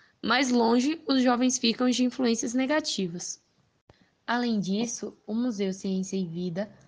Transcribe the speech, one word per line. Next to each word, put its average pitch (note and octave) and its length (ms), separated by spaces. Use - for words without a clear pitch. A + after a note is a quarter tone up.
mais B3 260
longe B3 560
os C4+ 160
jovens B3 360
ficam A#3+ 320
de A#3+ 120
influências A#3+ 520
negativas. G#3 880
Além A#3+ 320
disso, G#3 560
o G#3+ 80
Museu A3 360
Ciência F#3+ 460
e F#3+ 80
Vida F3 460